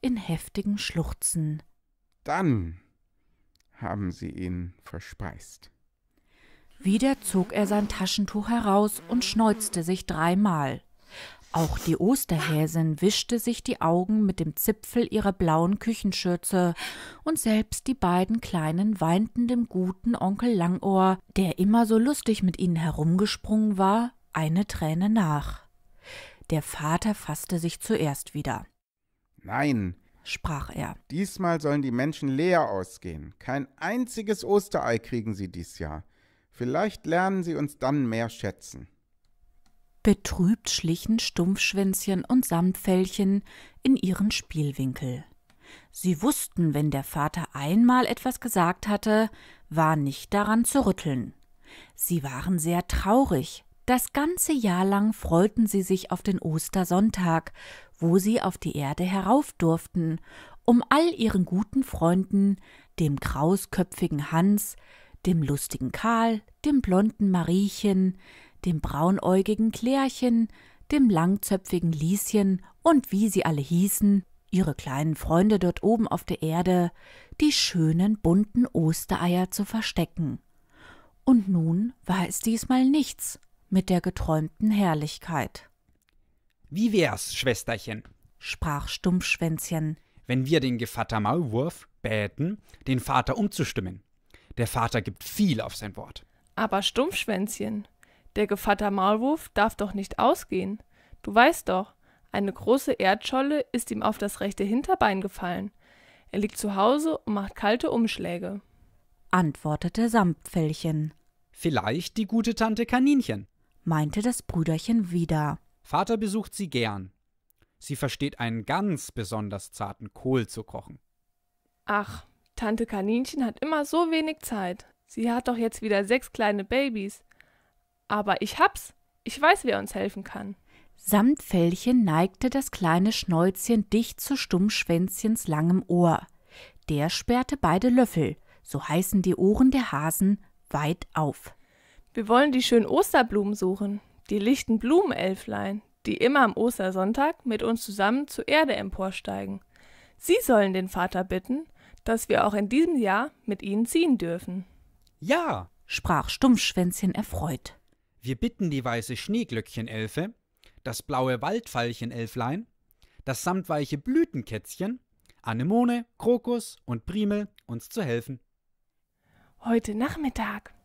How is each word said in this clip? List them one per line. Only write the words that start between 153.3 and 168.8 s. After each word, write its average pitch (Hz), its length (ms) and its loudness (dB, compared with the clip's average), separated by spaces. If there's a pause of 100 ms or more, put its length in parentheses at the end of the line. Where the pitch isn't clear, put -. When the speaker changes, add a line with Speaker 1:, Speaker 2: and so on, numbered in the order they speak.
Speaker 4:
mit 202 160 -6
ihnen 208 240 -2
ziehen 320 320 2
dürfen.“ 180 480 -6 (540)
Speaker 3:
„Ja“, 233 500 -2 (160)
Speaker 1:
sprach - 420 -2
Stummschwänzchen 190 840 2
erfreut. - 640 -8 (420)
Speaker 3:
„Wir 127 160 -6
bitten 208 340 -4
die 135 140 -4
weiße 117 320 -4
Schneeglöckchenelfe, 117 1160 -6 (500)
das 117 200 -8
blaue 131 400 -2
Waldveilchenelflein, 123 1200 -4 (580)
das - 180 -6
samtweiche 156 560 -2
Blütenkätzchen, 208 1040 -4 (420)
Anemone, 233 640 0 (100)
Krokus 240 600 -2 (100)
und 117 180 -8
Primel, 208 440 -2 (180)
uns 117 240 -12
zu 220 120 -6
helfen.“ 120 380 -4 (1200)